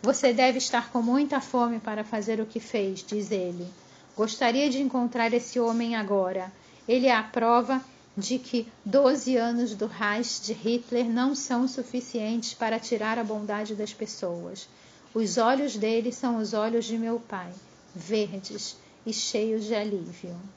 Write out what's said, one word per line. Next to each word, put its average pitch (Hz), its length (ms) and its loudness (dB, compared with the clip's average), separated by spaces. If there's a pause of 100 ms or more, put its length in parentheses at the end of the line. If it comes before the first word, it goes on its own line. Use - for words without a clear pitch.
"Você 254 300 6
deve 254 260 6
estar 240 320 0
com 247 100 0
muita 269 400 4
fome 240 380 0
para 214 240 -6
fazer 214 380 -2
o 214 60 -2
que 220 120 -8
fez", 196 480 -4
diz 208 240 -4
ele. 180 360 -2 (500)
"Gostaria 240 520 2
de 269 140 0
encontrar 240 500 0
esse 240 280 0
homem 233 340 0
agora. 190 580 0 (360)
Ele 247 180 4
é 247 80 6
a 220 80 2
prova 240 580 2 (360)
de 240 220 -2
que 233 280 -2 (180)
doze 262 520 4
anos 233 380 0
do 220 120 -4
Reich 214 560 -2
de 208 100 -6
Hitler 233 540 0
não 247 280 2
são 254 340 0
suficientes 233 840 -4
para 226 280 -2
tirar 220 380 -2
a 233 60 -2
bondade 208 500 -4
das 208 180 -6
pessoas. 180 760 -8 (460)
Os 214 240 0
olhos 254 380 4
dele 226 360 0
são 240 240 -2
os 220 160 -2
olhos 226 320 0
de 226 140 -4
meu 226 200 -2
pai, 185 320 -10 (440)
verdes 196 840 -4 (300)
e 226 60 -4
cheios 220 520 -2
de 220 100 -2
alívio." 180 600 -4 (200)